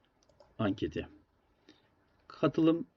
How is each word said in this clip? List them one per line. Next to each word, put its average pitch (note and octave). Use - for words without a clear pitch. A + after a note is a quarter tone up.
anketi. F#2
Katılım E3